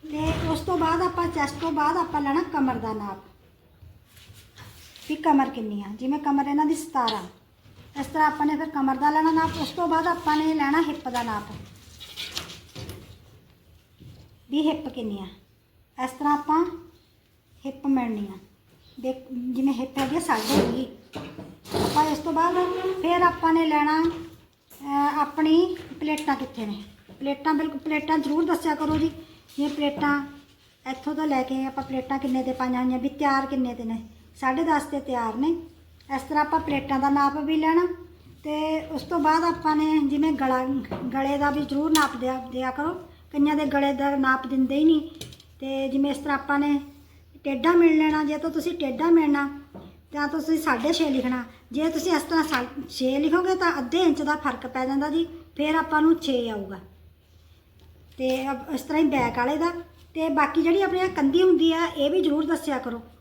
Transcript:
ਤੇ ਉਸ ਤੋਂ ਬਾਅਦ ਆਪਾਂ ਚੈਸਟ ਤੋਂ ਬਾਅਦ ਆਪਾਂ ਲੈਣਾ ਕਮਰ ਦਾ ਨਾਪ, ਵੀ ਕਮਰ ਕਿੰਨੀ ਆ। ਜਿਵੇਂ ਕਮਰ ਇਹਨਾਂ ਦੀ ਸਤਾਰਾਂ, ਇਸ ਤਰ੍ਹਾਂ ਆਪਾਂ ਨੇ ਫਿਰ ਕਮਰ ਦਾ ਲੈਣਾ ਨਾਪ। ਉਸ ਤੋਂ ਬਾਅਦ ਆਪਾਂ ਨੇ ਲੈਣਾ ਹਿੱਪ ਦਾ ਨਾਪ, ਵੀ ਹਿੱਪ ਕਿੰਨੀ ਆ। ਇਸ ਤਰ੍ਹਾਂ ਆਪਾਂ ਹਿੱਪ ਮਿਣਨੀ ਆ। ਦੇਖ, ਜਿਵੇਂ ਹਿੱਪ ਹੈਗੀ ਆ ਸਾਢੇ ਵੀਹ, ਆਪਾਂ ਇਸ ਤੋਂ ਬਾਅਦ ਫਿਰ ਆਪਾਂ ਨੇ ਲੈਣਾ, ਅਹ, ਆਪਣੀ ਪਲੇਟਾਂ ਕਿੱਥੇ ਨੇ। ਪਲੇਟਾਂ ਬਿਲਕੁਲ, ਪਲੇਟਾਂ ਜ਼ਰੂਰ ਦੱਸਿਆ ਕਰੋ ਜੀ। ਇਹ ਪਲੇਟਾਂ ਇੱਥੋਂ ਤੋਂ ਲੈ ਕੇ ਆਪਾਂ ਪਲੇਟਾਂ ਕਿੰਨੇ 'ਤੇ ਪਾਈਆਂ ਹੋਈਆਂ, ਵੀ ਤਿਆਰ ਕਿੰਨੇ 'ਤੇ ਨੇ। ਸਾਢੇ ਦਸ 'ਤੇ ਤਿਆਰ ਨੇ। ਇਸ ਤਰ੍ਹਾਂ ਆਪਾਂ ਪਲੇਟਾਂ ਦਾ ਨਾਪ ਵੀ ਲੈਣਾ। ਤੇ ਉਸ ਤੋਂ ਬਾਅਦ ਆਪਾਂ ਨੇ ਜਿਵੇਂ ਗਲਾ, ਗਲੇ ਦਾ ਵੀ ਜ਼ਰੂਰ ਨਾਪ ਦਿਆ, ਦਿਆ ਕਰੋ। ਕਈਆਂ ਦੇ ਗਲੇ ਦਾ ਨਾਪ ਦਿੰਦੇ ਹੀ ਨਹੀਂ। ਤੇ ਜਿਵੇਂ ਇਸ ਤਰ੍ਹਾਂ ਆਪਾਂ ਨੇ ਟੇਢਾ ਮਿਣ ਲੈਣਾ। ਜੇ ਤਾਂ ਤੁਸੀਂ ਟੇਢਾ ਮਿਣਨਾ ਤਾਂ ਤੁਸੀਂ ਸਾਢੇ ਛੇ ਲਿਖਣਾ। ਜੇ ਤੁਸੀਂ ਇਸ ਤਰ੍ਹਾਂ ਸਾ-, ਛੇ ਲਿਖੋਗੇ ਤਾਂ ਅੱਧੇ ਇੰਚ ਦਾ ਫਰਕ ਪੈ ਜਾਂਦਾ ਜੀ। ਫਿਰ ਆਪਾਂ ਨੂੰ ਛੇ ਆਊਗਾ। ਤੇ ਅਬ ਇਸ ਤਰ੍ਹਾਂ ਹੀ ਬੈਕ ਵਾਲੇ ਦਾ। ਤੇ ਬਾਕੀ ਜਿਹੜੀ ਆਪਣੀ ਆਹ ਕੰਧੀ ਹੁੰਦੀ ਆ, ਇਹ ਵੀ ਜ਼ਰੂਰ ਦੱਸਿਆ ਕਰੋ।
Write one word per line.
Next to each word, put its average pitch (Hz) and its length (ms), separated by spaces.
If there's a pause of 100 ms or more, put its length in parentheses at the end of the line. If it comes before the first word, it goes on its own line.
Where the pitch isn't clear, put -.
ਤੇ 311 280 (200)
ਉਸ 320 80
ਤੋਂ 359 180
ਬਾਅਦ 330 240
ਆਪਾਂ 359 260
ਚੈਸਟ 294 320
ਤੋਂ 330 120
ਬਾਅਦ 302 260
ਆਪਾਂ 330 240
ਲੈਣਾ 285 200 (120)
ਕਮਰ 262 240
ਦਾ 220 160
ਨਾਪ, 202 260 (1900)
ਵੀ 302 80
ਕਮਰ 285 320
ਕਿੰਨੀ 208 340
ਆ। 202 40 (120)
ਜਿਵੇਂ 269 200
ਕਮਰ 277 280
ਇਹਨਾਂ 294 180
ਦੀ 311 100
ਸਤਾਰਾਂ, 226 460 (800)
ਇਸ 277 80
ਤਰ੍ਹਾਂ 311 200
ਆਪਾਂ 294 180
ਨੇ 302 100
ਫਿਰ 320 140
ਕਮਰ 269 260
ਦਾ 285 160
ਲੈਣਾ 311 200
ਨਾਪ। 320 300
ਉਸ 277 80
ਤੋਂ 349 180
ਬਾਅਦ 320 200
ਆਪਾਂ 339 300
ਨੇ 311 160
ਲੈਣਾ 294 280
ਹਿੱਪ 294 280
ਦਾ 240 140
ਨਾਪ, 214 280 (3000)
ਵੀ 294 200
ਹਿੱਪ 302 200
ਕਿੰਨੀ 214 300
ਆ। 190 80 (720)
ਇਸ 254 140
ਤਰ੍ਹਾਂ 294 220
ਆਪਾਂ 311 300 (1000)
ਹਿੱਪ 269 240
ਮਿਣਨੀ 226 400
ਆ। 190 100 (640)
ਦੇਖ, 262 300
ਜਿਵੇਂ 254 420
ਹਿੱਪ 262 260
ਹੈਗੀ 269 160
ਆ 339 40
ਸਾਢੇ 247 480
ਵੀਹ, 247 200 (920)
ਆਪਾਂ - 280
ਇਸ 302 140
ਤੋਂ 320 140
ਬਾਅਦ 359 580 (100)
ਫਿਰ 349 180
ਆਪਾਂ 349 320
ਨੇ 330 120
ਲੈਣਾ, 302 380
ਅਹ, 285 1160
ਆਪਣੀ 311 580 (220)
ਪਲੇਟਾਂ 302 360
ਕਿੱਥੇ 240 300
ਨੇ। 208 180 (360)
ਪਲੇਟਾਂ 277 340
ਬਿਲਕੁਲ, 285 260
ਪਲੇਟਾਂ 311 380
ਜ਼ਰੂਰ 294 280
ਦੱਸਿਆ 320 300
ਕਰੋ 302 220
ਜੀ। 320 140 (480)
ਇਹ 285 100
ਪਲੇਟਾਂ 285 560 (680)
ਇੱਥੋਂ 294 240
ਤੋਂ 311 120
ਲੈ 262 160
ਕੇ 262 220
ਆਪਾਂ 262 180
ਪਲੇਟਾਂ 262 360
ਕਿੰਨੇ 262 220
'ਤੇ 254 120
ਪਾਈਆਂ 254 300
ਹੋਈਆਂ, 254 160
ਵੀ 277 100
ਤਿਆਰ 277 360
ਕਿੰਨੇ 262 280
'ਤੇ 240 100
ਨੇ। 226 200 (320)
ਸਾਢੇ 262 280
ਦਸ 294 200
'ਤੇ 285 160
ਤਿਆਰ 240 360
ਨੇ। 269 120 (680)
ਇਸ 262 60
ਤਰ੍ਹਾਂ 294 240
ਆਪਾਂ 320 140
ਪਲੇਟਾਂ 277 400
ਦਾ 277 100
ਨਾਪ 285 280
ਵੀ 302 200
ਲੈਣਾ। 330 300 (560)
ਤੇ 311 420
ਉਸ 320 160
ਤੋਂ 339 180
ਬਾਅਦ 311 240
ਆਪਾਂ 330 320
ਨੇ 311 240
ਜਿਵੇਂ 294 320
ਗਲਾ, 262 340 (480)
ਗਲੇ 269 240
ਦਾ 285 120
ਵੀ 294 120
ਜ਼ਰੂਰ 285 300
ਨਾਪ 285 260
ਦਿਆ, 254 340
ਦਿਆ 254 200
ਕਰੋ। 285 220 (380)
ਕਈਆਂ 294 240
ਦੇ 302 100
ਗਲੇ 277 280
ਦਾ 277 220
ਨਾਪ 262 320
ਦਿੰਦੇ 262 280
ਹੀ 294 80
ਨਹੀਂ। 320 180 (580)
ਤੇ 269 300
ਜਿਵੇਂ 277 220
ਇਸ 285 60
ਤਰ੍ਹਾਂ 285 200
ਆਪਾਂ 285 220
ਨੇ 285 200 (640)
ਟੇਢਾ 277 280
ਮਿਣ 339 260
ਲੈਣਾ। 302 260
ਜੇ 302 140
ਤਾਂ 320 120
ਤੁਸੀਂ 320 280
ਟੇਢਾ 277 320
ਮਿਣਨਾ 285 500 (520)
ਤਾਂ 294 160
ਤੁਸੀਂ 311 300
ਸਾਢੇ 285 360
ਛੇ 311 160
ਲਿਖਣਾ। 254 340 (280)
ਜੇ 302 180
ਤੁਸੀਂ 330 220
ਇਸ 302 100
ਤਰ੍ਹਾਂ 330 220
ਸਾ-, 269 460
ਛੇ 262 300
ਲਿਖੋਗੇ 359 360
ਤਾਂ 359 240
ਅੱਧੇ 262 200
ਇੰਚ 320 220
ਦਾ 294 140
ਫਰਕ 269 320
ਪੈ 262 180
ਜਾਂਦਾ 277 240
ਜੀ। 330 180 (280)
ਫਿਰ 311 200
ਆਪਾਂ 320 260
ਨੂੰ 320 140
ਛੇ 247 340
ਆਊਗਾ। 196 300 (1400)
ਤੇ 262 340
ਅਬ 254 60 (160)
ਇਸ 254 80
ਤਰ੍ਹਾਂ 311 220
ਹੀ 294 40
ਬੈਕ 247 300
ਵਾਲੇ 262 200
ਦਾ। 339 120 (440)
ਤੇ 320 160
ਬਾਕੀ 294 320
ਜਿਹੜੀ 339 200
ਆਪਣੀ 370 180
ਆਹ 370 80
ਕੰਧੀ 320 340
ਹੁੰਦੀ 330 320
ਆ, 330 120 (120)
ਇਹ 285 140
ਵੀ 359 100
ਜ਼ਰੂਰ 302 240
ਦੱਸਿਆ 294 320
ਕਰੋ। 233 240 (200)